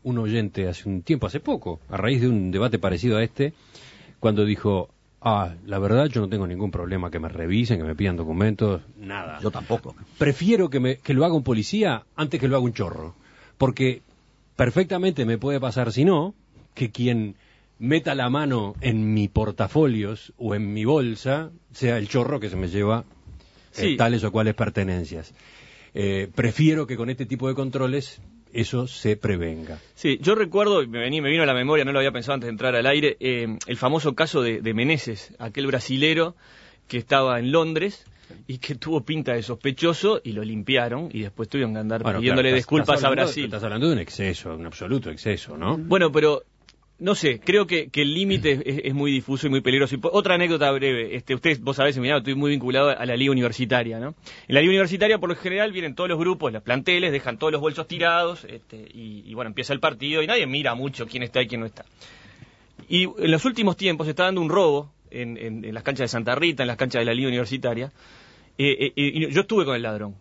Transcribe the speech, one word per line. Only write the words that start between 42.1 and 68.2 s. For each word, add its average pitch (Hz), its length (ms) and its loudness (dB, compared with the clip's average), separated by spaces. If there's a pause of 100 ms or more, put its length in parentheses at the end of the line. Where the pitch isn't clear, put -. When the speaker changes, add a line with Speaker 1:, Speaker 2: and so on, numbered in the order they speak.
Speaker 3:
pidiéndole 127 280 4
Speaker 1:
claro, 131 80 4
estás, 123 100 0
Speaker 3:
disculpas - 300 2
Speaker 1:
estás 139 80 0
hablando, 131 180 4
Speaker 3:
a - 40 4
Brasil. 143 180 -4
Speaker 1:
estás 104 200 -6
hablando 110 240 -2
de 165 40 2
un 120 60 0
exceso, 90 560 -6
un 82 120 -10
absoluto 90 440 -4
exceso, 85 480 -6
¿no? 104 180 0
Speaker 3:
Bueno, 165 340 2
pero 151 320 4 (560)
no 196 160 0
sé, 127 260 0
creo 190 260 4
que, 156 240 -2
que 147 120 0
el 143 120 0
límite 180 380 2
es, 135 120 0
es, 139 200 -2
es 135 100 -2
muy 143 180 0
difuso 135 340 -2
y 139 40 0
muy 135 100 2
peligroso. 131 340 2
Y 131 40 -6
po-, 160 140 0
otra 190 240 4
anécdota 165 340 2
breve. 127 440 0
Este, 127 200 -4
usted, 151 260 2
vos 127 160 -2
sabés, 139 200 2
Emiliano, 135 220 2
estoy 131 160 -2
muy 143 160 2
vinculado 135 380 2
a 127 160 0
la 123 120 -2
liga 139 160 2
universitaria, 120 680 0
¿no? 139 160 -8 (340)
En 127 60 0
la 143 60 10
liga 175 100 6
universitaria, 196 480 4
por 180 100 -2
lo 170 80 -2
general, 202 360 -2
vienen 165 220 -6
todos 180 140 -4
los 165 100 0
grupos, 170 360 0
los 107 80 -8
planteles, 165 500 0
dejan 127 260 -4
todos 156 140 0
los 147 80 -2
bolsos 156 260 -4
tirados, 170 580 0
este, 110 340 -18 (160)
y, 110 320 -14
y 110 80 -14
bueno, 117 140 -6
empieza 127 260 -4
el 135 60 -4
partido 147 420 -2
y 156 40 0
nadie 208 200 0
mira 135 280 -2
mucho 131 320 -6
quién 123 160 -8
está 127 200 0
y 113 60 -2
quién 117 120 -6
no 113 60 -6
está. - 180 -14 (1040)
Y 180 160 2
en 180 260 0
los 160 140 2
últimos 220 320 2
tiempos 165 300 -2
se 156 60 -2
está 180 120 0
dando 185 160 0
un 160 80 0
robo 151 420 4 (200)
en, 117 260 -8
en, 110 300 -10
en 110 80 -10
las 113 80 -10
canchas 135 220 -2
de 113 40 -4
Santa 117 260 -2
Rita, 147 280 0
en 123 60 0
las 117 100 -4
canchas 123 220 0
de 117 40 2
la 117 100 0
liga 131 140 0
universitaria. 123 640 -4 (640)